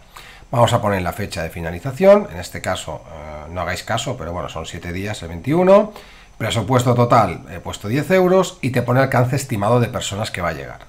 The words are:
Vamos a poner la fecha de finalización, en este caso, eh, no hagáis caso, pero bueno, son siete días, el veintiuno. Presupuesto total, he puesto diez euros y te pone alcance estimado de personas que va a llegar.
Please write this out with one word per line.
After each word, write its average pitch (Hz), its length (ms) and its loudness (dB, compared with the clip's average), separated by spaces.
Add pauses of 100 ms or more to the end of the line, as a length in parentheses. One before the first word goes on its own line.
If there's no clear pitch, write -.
(520)
Vamos 120 220 4
a 117 80 2
poner 101 200 0
la 85 100 -4
fecha 95 320 -6
de 82 60 -6
finalización, 131 840 2
en 85 80 -12
este 87 220 -10
caso, 90 460 -6
eh, 76 440 -14
no 87 100 -6
hagáis 87 220 -6
caso, 113 320 -4
pero 82 160 -8
bueno, 85 160 -6
son 82 180 -10
siete 87 280 -10
días, 101 300 -6
el 82 60 -10
veintiuno. 180 600 4 (460)
Presupuesto 117 560 2
total, 113 560 2
he 85 100 -12
puesto 92 280 -10
diez 127 240 -2
euros 185 500 4
y 123 80 0
te 123 120 0
pone 123 180 2
alcance 123 360 2
estimado 110 440 0
de 117 80 2
personas 98 440 -6
que 92 100 -8
va 85 80 -2
a 80 40 -4
llegar. 65 360 -12